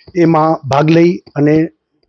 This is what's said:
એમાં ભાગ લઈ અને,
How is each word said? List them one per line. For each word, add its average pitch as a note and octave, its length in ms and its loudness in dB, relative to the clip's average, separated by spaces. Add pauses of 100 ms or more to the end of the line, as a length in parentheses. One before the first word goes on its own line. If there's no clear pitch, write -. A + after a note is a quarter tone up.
(160)
એમાં D#3+ 520 0
ભાગ C#3+ 220 0
લઈ E3+ 280 2
અને, D3+ 500 -2 (420)